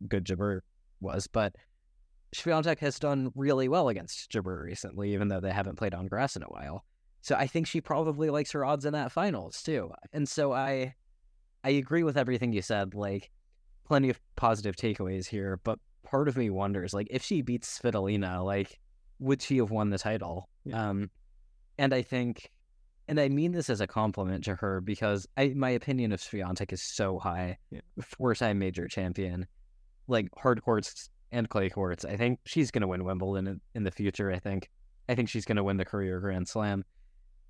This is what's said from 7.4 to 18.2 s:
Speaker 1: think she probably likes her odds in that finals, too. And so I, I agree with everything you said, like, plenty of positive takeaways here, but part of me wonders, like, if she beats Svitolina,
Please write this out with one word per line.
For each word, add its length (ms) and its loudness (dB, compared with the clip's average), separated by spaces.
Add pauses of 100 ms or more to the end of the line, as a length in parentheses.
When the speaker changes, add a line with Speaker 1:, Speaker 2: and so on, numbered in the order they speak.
Speaker 1:
think 200 0
she 140 -2
probably 480 0
likes 240 0
her 120 0
odds 200 0
in 80 0
that 200 -2
finals, 500 -2
too. 280 -2 (220)
And 160 0
so 240 2
I, 420 -2 (680)
I 80 2
agree 320 4
with 160 2
everything 340 2
you 80 2
said, 340 0
like, 360 -4 (560)
plenty 240 6
of 100 0 (160)
positive 400 2
takeaways 500 -2
here, 380 -4
but 140 0 (240)
part 260 2
of 80 0
me 140 2
wonders, 420 0
like, 180 -2
if 120 -2
she 180 0
beats 380 -4
Svitolina, 640 0